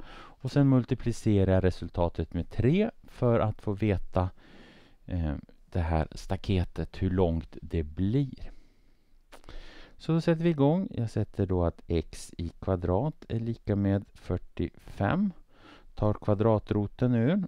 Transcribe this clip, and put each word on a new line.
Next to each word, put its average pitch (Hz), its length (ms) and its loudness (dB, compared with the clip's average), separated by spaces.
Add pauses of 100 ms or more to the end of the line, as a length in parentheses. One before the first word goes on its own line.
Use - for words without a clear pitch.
(120)
Och - 400 -12
sen 143 160 6
multiplicerar 110 840 2
jag 92 120 4
resultatet 87 680 -2
med 85 160 -4
tre 185 400 2 (140)
för 117 360 0
att 107 220 -2
få 107 100 -4
veta, 95 580 0 (760)
eh, 80 280 -2 (320)
det 92 140 -4
här 80 340 0
staketet, - 880 -4
hur 95 80 0
långt 87 520 0
det 85 200 -4
blir. 101 720 -4 (1400)
Så - 140 -4
då 165 80 4
sätter 165 240 2
vi 175 60 6
igång. 151 400 2
Jag 117 200 -4
sätter 104 360 -2
då 90 180 2
att - 220 -2
x - 520 -4
i 85 100 -6
kvadrat 92 800 -2
är 113 120 -2
lika 113 360 -2
med 101 280 2 (100)
fyrtiofem. - 1160 -2 (600)
Tar 104 200 2
kvadratroten 107 1000 2
ur, 143 340 2